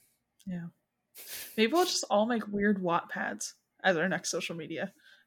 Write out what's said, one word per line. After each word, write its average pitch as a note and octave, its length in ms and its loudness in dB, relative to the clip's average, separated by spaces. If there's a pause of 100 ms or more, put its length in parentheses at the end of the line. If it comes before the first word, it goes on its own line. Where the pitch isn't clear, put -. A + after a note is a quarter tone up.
(460)
Yeah. F3 220 -6 (880)
Maybe A3+ 160 4
we'll F4+ 120 6
just - 260 -2
all A3 160 6
make A#3 200 -2
weird G3+ 360 2
Wattpads - 720 -2 (300)
as F#3 140 4
our E3 100 2
next F#3 220 -2
social E3+ 260 -4
media. D#3+ 380 -4 (340)